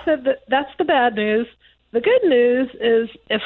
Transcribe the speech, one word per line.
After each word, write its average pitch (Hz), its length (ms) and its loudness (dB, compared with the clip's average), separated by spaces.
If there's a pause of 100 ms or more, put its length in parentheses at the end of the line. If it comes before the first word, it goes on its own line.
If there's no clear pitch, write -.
said 302 200 -2
that 262 240 -2
that's 277 300 -2
the 359 60 -2
bad 247 300 0
news. 214 320 -2 (460)
The 233 80 -2
good 494 240 2
news 247 440 2 (120)
is 226 280 0 (220)
if 214 160 -2